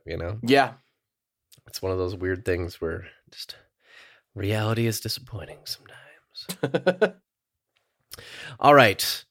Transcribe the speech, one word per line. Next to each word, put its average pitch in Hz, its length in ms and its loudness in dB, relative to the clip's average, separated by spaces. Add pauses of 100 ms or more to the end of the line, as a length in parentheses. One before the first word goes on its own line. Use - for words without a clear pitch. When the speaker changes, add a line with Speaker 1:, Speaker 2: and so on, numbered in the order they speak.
Speaker 1:
you 80 120 -8
know? 90 240 -8
Speaker 2:
Yeah. 127 320 4 (920)
Speaker 1:
It's - 140 -14
one 95 100 -2
of 92 80 -2
those 92 160 -2
weird 92 280 -4
things 87 380 -4
where 85 260 -6 (240)
just - 240 -18 (800)
reality 107 520 0
is 110 120 -2
disappointing - 640 -10
sometimes. - 1500 -4
Speaker 2:
<laughs> - 1500 -20
Speaker 1:
All 143 140 8
right. 117 580 6